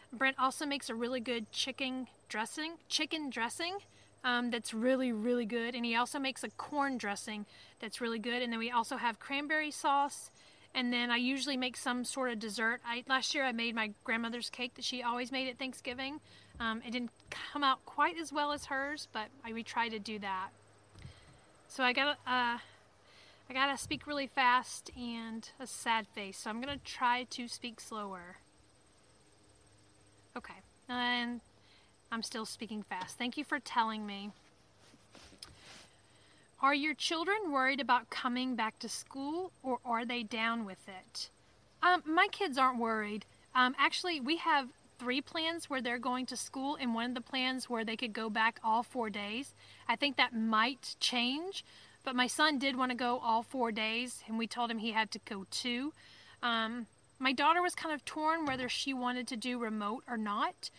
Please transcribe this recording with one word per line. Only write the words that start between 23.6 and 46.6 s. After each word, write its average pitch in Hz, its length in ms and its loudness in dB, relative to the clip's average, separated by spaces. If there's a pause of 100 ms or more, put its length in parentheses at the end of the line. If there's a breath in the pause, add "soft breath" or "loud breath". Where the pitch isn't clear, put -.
speak - 300 -6
really 285 200 -2
fast 254 680 2
and 226 520 -8 (100)
a 254 80 -10
sad 226 400 0
face, 196 300 -10
so - 120 -6
I'm 226 120 -4
gonna 277 240 -4
try 247 460 2
to 240 160 -6
speak 226 340 -10
slower. 190 560 -10 (2000)
Okay, 175 180 -14 (320)
and 240 540 0 (720 soft breath)
I'm 226 100 -2
still 220 220 -6
speaking 214 380 -8
fast. - 340 -8
Thank 240 180 -2
you 294 80 -4
for 285 160 -2
telling 220 460 0
me. 202 260 -8 (2250 loud breath)
Are 277 140 6
your 294 180 2
children 339 580 0
worried 269 280 2
about 240 320 4
coming 254 440 -2
back 220 240 -2
to 226 100 -8
school, 311 640 -6 (120)
or 254 200 0
are 233 220 0
they 240 160 -2
down 233 420 0
with 190 240 -12
it? - 420 -12 (520 soft breath)
Um, 359 240 6
my 339 220 6
kids 311 300 -2
aren't 262 200 6
worried. 214 480 0 (300 soft breath)
Um, 254 240 6
actually, 320 400 2
we 285 180 2
have 285 300 4 (320)
three 247 220 0
plans 330 500 -2
where 262 100 0
they're 240 160 -2
going 254 300 -2
to 254 100 -6
school, 277 420 -4